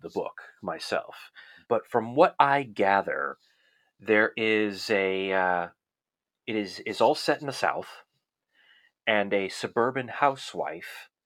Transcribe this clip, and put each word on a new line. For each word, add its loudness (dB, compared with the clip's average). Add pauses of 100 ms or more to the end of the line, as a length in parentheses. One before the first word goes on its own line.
the -14
book -8 (200)
myself, -8 (380)
but 0
from 0
what 6
I 4
gather, 0 (600)
there 2
is 0
a, 0
uh, 2 (800)
it -4
is, -6
is -4
all 6
set -2
in -12
the -6
South, -4 (1160)
and 2
a 0
suburban -2
housewife -4 (180)